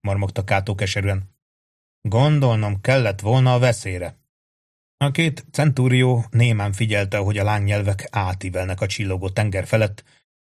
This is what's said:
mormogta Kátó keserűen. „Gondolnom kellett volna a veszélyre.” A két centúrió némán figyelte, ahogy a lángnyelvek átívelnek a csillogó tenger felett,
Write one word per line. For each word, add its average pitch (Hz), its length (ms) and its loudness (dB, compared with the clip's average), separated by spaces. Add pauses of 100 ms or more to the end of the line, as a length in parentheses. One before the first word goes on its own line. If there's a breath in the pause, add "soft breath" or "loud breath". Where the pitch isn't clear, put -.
mormogta 98 440 -2
Kátó 98 300 -2
keserűen. 98 640 -4 (720)
„Gondolnom 113 720 2
kellett 117 400 2
volna 127 340 4
a 123 40 2
veszélyre.” 95 600 -2 (760)
A 143 140 0
két 160 400 -2
centúrió 127 800 2
némán 110 420 2
figyelte, 101 460 -2
ahogy 101 200 0
a 98 60 0
lángnyelvek 101 640 0
átívelnek 92 720 -4
a 98 60 0
csillogó 95 440 -4
tenger 95 360 -2
felett, 107 380 0 (440 soft breath)